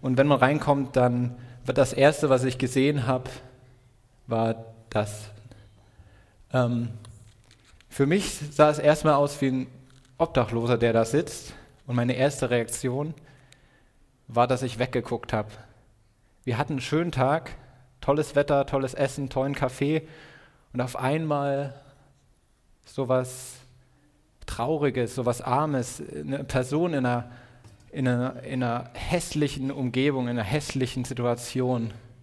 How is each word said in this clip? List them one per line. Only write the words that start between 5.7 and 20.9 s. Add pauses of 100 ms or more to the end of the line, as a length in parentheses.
Ähm, (1000)
für
mich (120)
sah
es
erstmal
aus
wie
ein (520)
Obdachloser,
der
da
sitzt. (340)
Und
meine
erste
Reaktion (1120)
war,
dass
ich
weggeguckt
hab. (960)
Wir
hatten
einen
schönen
Tag, (440)
tolles
Wetter,
tolles
Essen,
tollen
Kaffee. (640)
Und
auf